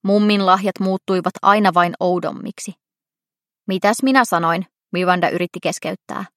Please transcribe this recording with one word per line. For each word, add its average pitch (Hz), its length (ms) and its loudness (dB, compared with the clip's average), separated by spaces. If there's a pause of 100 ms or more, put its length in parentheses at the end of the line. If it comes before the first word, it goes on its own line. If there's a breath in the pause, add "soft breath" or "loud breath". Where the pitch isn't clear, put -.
"Mummin 202 420 2
lahjat 190 340 2
muuttuivat 190 600 -2
aina 202 320 4
vain 175 260 2
oudommiksi." - 720 -4 (960)
"Mitäs 196 340 2
minä 262 220 2
sanoin?", 170 420 -2 (260)
Miranda 180 380 0
yritti 175 320 -4
keskeyttää. - 640 -6 (120)